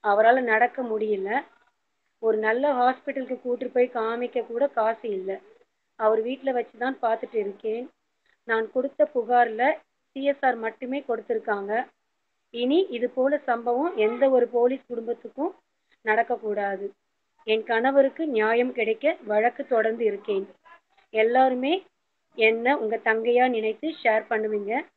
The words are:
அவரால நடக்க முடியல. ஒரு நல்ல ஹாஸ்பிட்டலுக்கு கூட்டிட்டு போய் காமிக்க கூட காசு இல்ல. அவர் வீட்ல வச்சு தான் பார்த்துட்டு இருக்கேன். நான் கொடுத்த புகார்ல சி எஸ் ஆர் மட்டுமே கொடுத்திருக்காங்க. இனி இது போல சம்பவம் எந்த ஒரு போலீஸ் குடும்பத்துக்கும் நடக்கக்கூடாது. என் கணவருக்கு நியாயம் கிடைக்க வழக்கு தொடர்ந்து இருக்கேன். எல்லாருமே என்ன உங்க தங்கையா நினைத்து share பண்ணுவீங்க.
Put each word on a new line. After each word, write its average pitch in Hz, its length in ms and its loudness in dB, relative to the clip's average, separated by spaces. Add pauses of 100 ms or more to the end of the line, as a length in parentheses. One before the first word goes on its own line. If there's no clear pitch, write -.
அவரால 220 380 4
நடக்க 240 400 0
முடியல. 214 480 -4 (880)
ஒரு 220 200 0
நல்ல 240 340 0
ஹாஸ்பிட்டலுக்கு 254 680 -2
கூட்டிட்டு 247 320 -6
போய் 247 220 2
காமிக்க 233 520 -4
கூட 240 220 -2
காசு 226 400 -2
இல்ல. 190 220 -6 (680)
அவர் 220 240 2
வீட்ல 262 300 -4
வச்சு 233 260 -6
தான் 254 240 -4
பார்த்துட்டு 233 340 -2
இருக்கேன். 214 540 -6 (580)
நான் 226 240 -2
கொடுத்த 277 420 0
புகார்ல 240 480 2 (540)
சி 269 60 -8
எஸ் 277 220 -2
ஆர் 247 120 2
மட்டுமே 240 520 -6
கொடுத்திருக்காங்க. 214 640 -4 (840)
இனி 269 360 2
இது 240 200 -4
போல 277 280 0
சம்பவம் 240 580 -2
எந்த 240 340 2
ஒரு 240 180 4
போலீஸ் 247 380 0
குடும்பத்துக்கும் 233 680 -8 (500)
நடக்கக்கூடாது. 214 800 -2 (600)
என் 220 180 0
கணவருக்கு 269 640 2
நியாயம் 240 460 0
கிடைக்க 220 520 -2
வழக்கு 214 420 0
தொடர்ந்து 226 380 0
இருக்கேன். 202 420 -2 (640)
எல்லாருமே 254 640 2 (640)
என்ன 226 400 4
உங்க 220 180 -2
தங்கையா 233 520 2
நினைத்து 220 400 -2
share 220 400 0
பண்ணுவீங்க. 214 440 -2 (240)